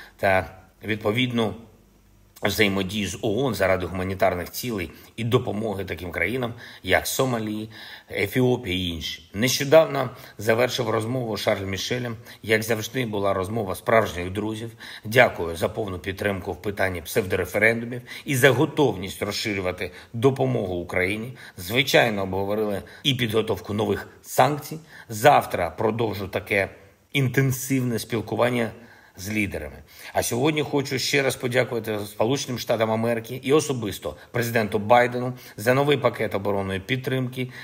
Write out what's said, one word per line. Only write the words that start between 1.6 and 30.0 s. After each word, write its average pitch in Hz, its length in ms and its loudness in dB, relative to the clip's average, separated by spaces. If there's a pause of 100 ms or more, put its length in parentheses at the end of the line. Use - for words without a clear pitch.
взаємодії 98 640 0
з 87 160 -6
оон 120 320 0
заради 92 320 2
гуманітарних 92 640 0
цілей 101 400 -4 (260)
і - 80 -4
допомоги 104 600 0
таким 90 260 -8
країнам, 113 440 -2 (280)
як 90 240 2
Сомалі, 110 600 -2 (420)
Ефіопія 117 680 2
і 90 120 -2
інші. - 460 -8
Нещодавно 139 760 4 (280)
завершив 117 520 2
розмову 113 460 -2
з - 40 -6
Шарль 98 260 0
Мішелем. 117 500 -4 (260)
Як 107 200 2
завжди, 110 440 -2
була 101 280 0
розмова 95 400 -2
справжніх 92 560 2
друзів. 110 420 -6 (320)
Дякую 104 520 4
за 107 120 -2
повну 98 300 -6
підтримку 98 540 -4
в - 100 -10
питанні 95 400 -2
псевдореферендумів 113 1000 0 (220)
і 143 120 0
за 131 140 8
готовність 117 720 2
розширювати 98 680 -4 (220)
допомогу 120 600 2
Україні. 98 600 -2 (200)
Звичайно, 117 640 2
обговорили 98 600 -2 (200)
і 139 120 2
підготовку 110 600 -2
нових 104 340 -2 (140)
санкцій. 143 560 0 (300)
Завтра 110 600 4
продовжу 110 580 -2
таке 98 400 0 (440)
інтенсивне 127 840 0
спілкування 113 720 0 (460)
з 95 140 -8
лідерами. 85 460 -4 (360)